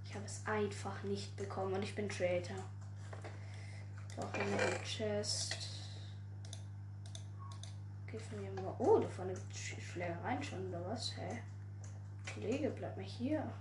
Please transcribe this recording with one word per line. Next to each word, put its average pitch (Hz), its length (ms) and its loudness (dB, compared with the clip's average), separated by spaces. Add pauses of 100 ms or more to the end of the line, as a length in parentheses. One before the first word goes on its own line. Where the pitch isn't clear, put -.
Ich - 80 -8
habe 208 120 -4
es - 200 -6
einfach 202 580 2
nicht 202 340 0
bekommen 196 360 2
und 196 100 4
ich - 120 -2
bin 208 140 2
Traitor. 180 480 4 (1600)
Brauche - 180 -2
eine 202 500 4
Chest. - 760 2 (2500)
Okay, 220 140 -4
von 214 220 -4
mir 196 100 -2
mal. 190 260 0
Oh, 370 220 10
da - 80 4
vorne 185 260 0
gibt's - 240 -2
Sch-, - 220 -2
Schlägereien 175 640 0
schon, 185 260 -2
oder 175 160 -2
was? 240 320 0
Hä? - 220 -2 (960)
Kollege, 262 360 2
bleib - 280 -2
mal 190 80 -4
hier. 269 440 0 (120)